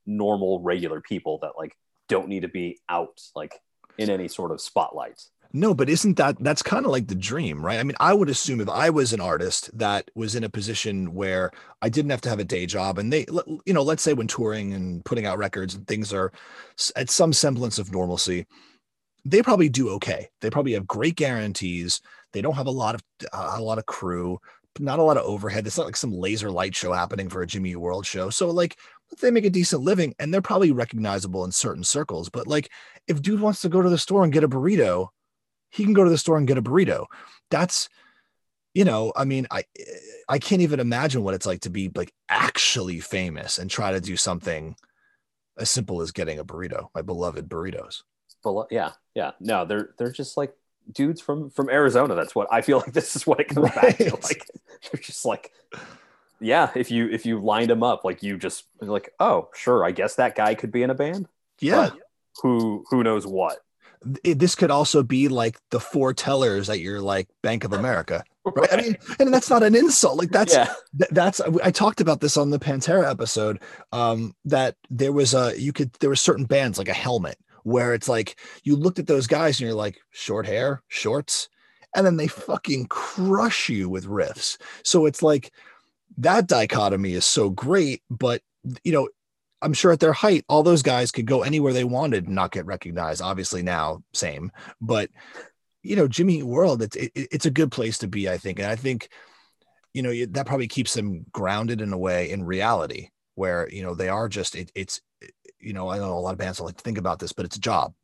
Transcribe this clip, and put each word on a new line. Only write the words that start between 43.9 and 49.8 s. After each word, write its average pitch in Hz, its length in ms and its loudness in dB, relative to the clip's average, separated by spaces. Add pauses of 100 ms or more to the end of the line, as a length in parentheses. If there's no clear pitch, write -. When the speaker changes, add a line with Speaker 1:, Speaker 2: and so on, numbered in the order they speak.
Speaker 2:
to 95 80 -2
do 90 180 -8
something 82 580 -4 (840)
as 113 120 -4
simple 95 320 -2
as 82 100 -6
getting 80 280 -4
a 76 60 -10
burrito, - 480 -10
my 80 80 -6
beloved 87 480 -6
burritos. 90 540 -10 (400)
Speaker 1:
Belo-, 107 280 -2
yeah, 95 200 -2 (240)
yeah. 85 160 -4 (100)
No, 95 240 -2
they're, 104 320 -4